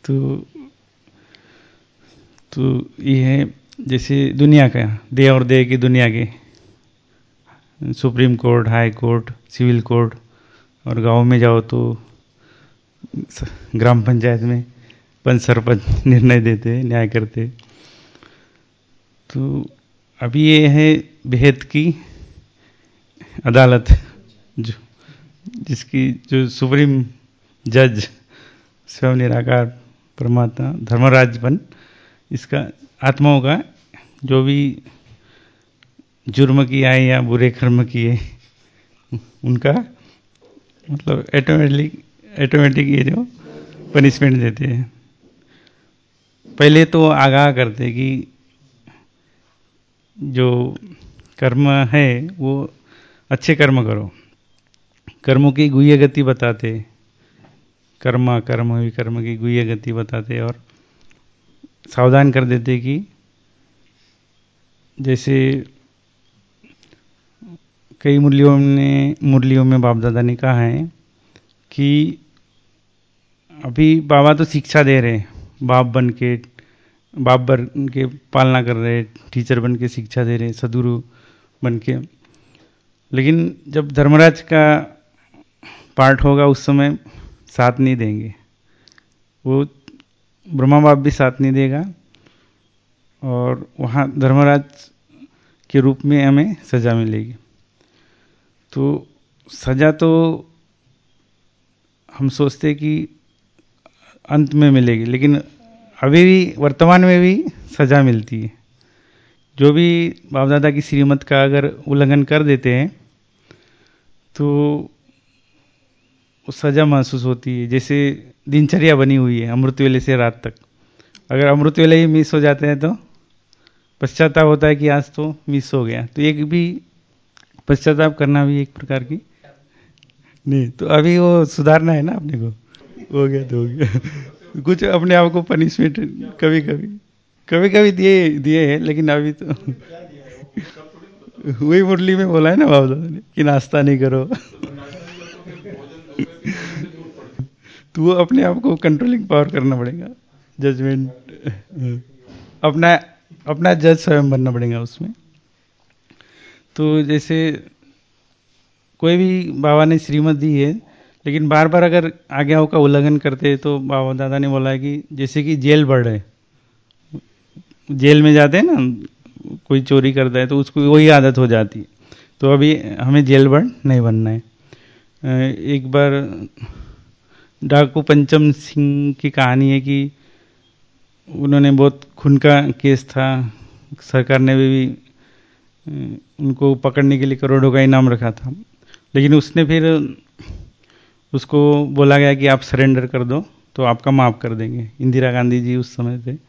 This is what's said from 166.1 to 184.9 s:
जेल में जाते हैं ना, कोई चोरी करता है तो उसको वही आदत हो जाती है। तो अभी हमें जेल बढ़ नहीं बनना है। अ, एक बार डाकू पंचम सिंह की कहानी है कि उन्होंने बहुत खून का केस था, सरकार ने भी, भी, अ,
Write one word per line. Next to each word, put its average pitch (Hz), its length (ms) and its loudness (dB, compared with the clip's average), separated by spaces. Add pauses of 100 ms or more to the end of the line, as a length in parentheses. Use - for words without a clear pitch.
जेल 143 320 6
में 151 100 6
जाते 147 240 6
हैं 220 60 2
ना, 127 420 -2 (600)
कोई 135 160 0
चोरी 135 320 2
करता 127 260 0
है 127 80 -2
तो 139 120 -2
उसको 143 320 0
वही 151 180 8
आदत 135 280 6
हो 127 100 2
जाती 113 320 0
है। - 60 -16 (540)
तो 139 140 2
अभी 147 220 4
हमें 131 500 0
जेल 135 220 6
बढ़ 147 180 4 (200)
नहीं 131 160 2
बनना 110 280 0
है। 113 140 -8 (800)
अ, 131 360 -4
एक 135 320 -6
बार 143 200 2 (1500)
डाकू 143 380 0
पंचम 147 500 2
सिंह 143 640 -4
की 143 160 -6
कहानी 135 420 2
है 135 100 0
कि 139 300 -4 (1200)
उन्होंने 143 420 2
बहुत 139 300 2 (160)
खून 139 200 2
का 143 340 4
केस 135 320 0
था, 131 500 -4 (480)
सरकार 131 380 0
ने 135 160 2
भी, 131 300 2
भी, - 20 -6
अ, - 1300 -16 (200)